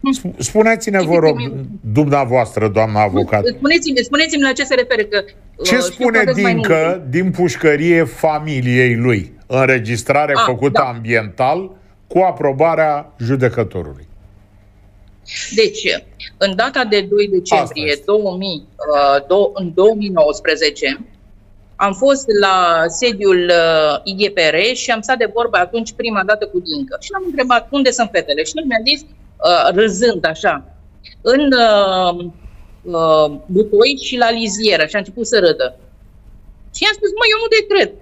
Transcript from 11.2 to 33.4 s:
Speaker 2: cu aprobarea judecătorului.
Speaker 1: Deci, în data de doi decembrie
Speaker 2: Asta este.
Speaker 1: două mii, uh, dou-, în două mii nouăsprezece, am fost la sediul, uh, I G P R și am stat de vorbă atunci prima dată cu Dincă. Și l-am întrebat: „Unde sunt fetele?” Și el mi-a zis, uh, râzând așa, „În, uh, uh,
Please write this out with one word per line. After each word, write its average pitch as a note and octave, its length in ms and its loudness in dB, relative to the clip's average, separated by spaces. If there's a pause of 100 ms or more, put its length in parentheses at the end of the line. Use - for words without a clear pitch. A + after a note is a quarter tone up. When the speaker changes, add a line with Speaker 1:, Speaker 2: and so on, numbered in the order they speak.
Speaker 2:
cu - 100 -2
aprobarea D#3 1000 0
judecătorului. A2+ 880 -2 (1500)
Speaker 1:
Deci, G#3+ 280 0 (540)
în G3 180 0
data B3+ 280 -2
de G3+ 260 0
doi G#3 180 2
decembrie D#3+ 560 -2
Speaker 2:
Asta D3+ 160 0
este. - 60 -20
Speaker 1:
două G3+ 320 0
mii, F#3 300 -8 (260)
uh, C#3+ 340 2
dou-, G3+ 260 2
în F3+ 200 -6
două G3 240 4
mii G#3 120 -6
nouăsprezece, D3+ 960 -2 (720)
am G3 180 0
fost C4+ 320 0 (160)
la F3+ 460 2
sediul, G3 640 0
uh, E3 540 2
I G3 160 -8
G - 20 2 (140)
P - 20 -2
R D#3 200 2 (180)
și - 160 -6
am A3 100 -2
stat B3+ 160 -2
de A3 160 -2
vorbă A3+ 240 -2
atunci A3 340 -2
prima A3 340 -4
dată G#3+ 200 0
cu F4+ 140 -4
Dincă. D4 420 -8
Și - 100 -14
l-am G4 140 -6
întrebat: B3+ 460 0
„Unde C4+ 200 2
sunt A#3+ 200 -2
fetele?” D#3+ 320 -2
Și - 120 -8
el D#4 100 -6
mi-a A#3 240 -2
zis, D4 120 -2
uh, - 640 -2 (120)
râzând G3+ 560 0
așa, - 200 -2 (680)
„În, C#4 220 2 (240)
uh, F#3+ 480 2 (840)
uh, D#3 300 4 (180)